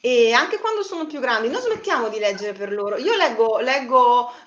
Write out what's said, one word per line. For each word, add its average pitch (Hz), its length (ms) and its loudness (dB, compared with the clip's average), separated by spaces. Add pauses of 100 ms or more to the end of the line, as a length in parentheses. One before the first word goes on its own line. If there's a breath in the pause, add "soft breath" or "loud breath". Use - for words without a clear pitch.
E 233 320 4
anche 370 260 2
quando 440 240 -4
sono 330 240 -8
più 294 120 -10
grandi, 233 300 0
non 440 120 -4
smettiamo 359 480 -2
di 214 100 -6
leggere 202 340 -2
per 202 180 -8
loro. 208 260 -4
Io 403 180 0
leggo, 226 440 2
leggo, 247 720 2 (180 loud breath)